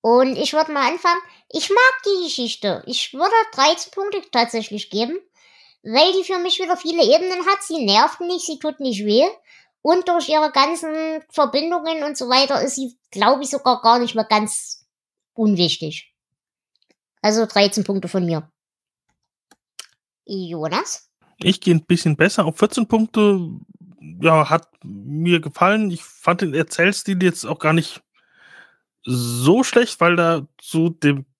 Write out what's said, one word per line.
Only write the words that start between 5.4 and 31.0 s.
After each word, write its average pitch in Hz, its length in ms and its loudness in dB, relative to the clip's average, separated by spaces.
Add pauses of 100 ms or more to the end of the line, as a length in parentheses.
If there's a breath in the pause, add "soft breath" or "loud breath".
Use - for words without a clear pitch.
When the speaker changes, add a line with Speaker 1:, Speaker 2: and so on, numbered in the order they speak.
Speaker 1:
weil 294 280 4
die 370 120 0
für 381 160 -4
mich 349 180 -2
wieder 359 180 -2
viele 330 280 0
Ebenen 349 420 2
hat. 392 160 0
Sie 320 220 -6
nervt 208 360 2
nicht, 349 260 -6
sie 302 120 -8
tut 302 220 -6
nicht 220 260 -4
weh. 214 180 4 (560 soft breath)
Und 349 280 2
durch 339 200 0
ihre 302 240 0
ganzen 311 760 -2
Verbindungen 320 760 -2
und 302 120 -8
so 247 120 -8
weiter 269 340 2
ist 269 140 -4
sie, 269 200 -8 (140)
glaub 226 320 2
ich, 269 80 -8
sogar 254 320 0
gar 233 160 4
nicht 240 160 -4
mehr 220 100 -2
ganz - 640 -4 (480)
unwichtig. 175 760 -2 (1080)
Also 214 260 0
dreizehn 202 380 0
Punkte 190 240 -4
von 185 160 -2
mir. 160 260 -4 (1700)
Jonas? 175 840 -8 (280)
Speaker 2:
Ich 180 220 0
gehe 175 140 2
ein 160 100 0
bisschen 165 320 0
besser 196 280 2
auf 156 140 -4
vierzehn 214 300 0
Punkte. 208 600 2 (680)
Ja, 156 300 4
hat - 180 0 (160)
mir 147 560 -2
gefallen. 190 520 0
Ich 165 100 -10
fand - 380 -2
den 160 140 -2
Erzählstil 180 680 0
jetzt 180 220 0
auch - 140 -6
gar 156 140 2
nicht - 300 -2 (1040 soft breath)
so 123 600 2
schlecht, - 360 0
weil 175 200 4
er 165 260 0 (120)
zu 165 320 0
dem 143 360 0 (140)